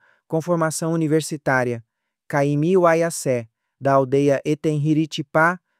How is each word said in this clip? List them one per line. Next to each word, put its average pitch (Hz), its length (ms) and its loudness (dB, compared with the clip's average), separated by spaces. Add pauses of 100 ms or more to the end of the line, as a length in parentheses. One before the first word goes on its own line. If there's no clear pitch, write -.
(280)
com 160 120 -2
formação 165 520 -2
universitária, 147 920 -2 (440)
Caimi 147 480 0
Waiacé, 165 720 0 (320)
da 139 140 2
aldeia 139 500 2
Etenriritipá, 156 1120 0 (220)